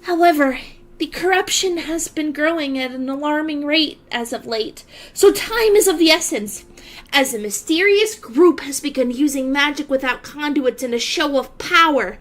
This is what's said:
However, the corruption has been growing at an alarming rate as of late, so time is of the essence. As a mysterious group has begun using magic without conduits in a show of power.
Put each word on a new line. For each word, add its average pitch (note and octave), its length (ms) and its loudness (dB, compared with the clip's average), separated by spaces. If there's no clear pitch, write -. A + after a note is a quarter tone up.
However, E4 580 2
the D#4 100 -4
corruption F#4 680 0
has D#4+ 300 -6
been D4+ 240 -4
growing D4 480 -2
at B3+ 120 -4
an C4 180 -8
alarming D4 560 -4
rate D4 320 0
as A#3 200 -6
of A3+ 140 -8
late, A3+ 400 -8
so - 180 6
time A4 440 0
is G4+ 120 6
of F#4 100 2
the D#4+ 120 4
essence. D4 560 -2
As C4+ 220 0
a A#3 60 -6
mysterious F#4 760 0
group D4 460 4
has C#4 180 -8
begun C4 320 -2
using C4 400 -2
magic C#4+ 380 -2
without C4 340 -2
conduits C#4+ 600 -2
in B3 100 -4
a A#3+ 60 -2
show C#4+ 380 0
of B3+ 200 -4
power. C#4+ 640 2